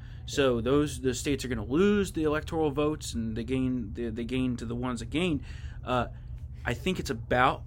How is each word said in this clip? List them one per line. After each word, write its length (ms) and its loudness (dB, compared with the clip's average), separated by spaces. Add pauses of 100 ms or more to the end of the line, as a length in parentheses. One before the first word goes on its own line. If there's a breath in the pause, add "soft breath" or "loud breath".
(260 loud breath)
So 340 4
those, 400 2
the 140 2
states 320 -2
are 20 -4
gonna 160 -2
lose 480 4
the 120 0
electoral 460 2
votes, 440 0
and 200 -2
they 100 -2
gain, 500 0
they, 160 -4
they 140 -4
gain 340 0
to 80 -8
the 80 -4
ones 260 -2
that 80 -8
gain. 340 0 (400 loud breath)
Uh, 260 2 (600 loud breath)
I 60 2
think 240 0
it's 120 -2
about 560 2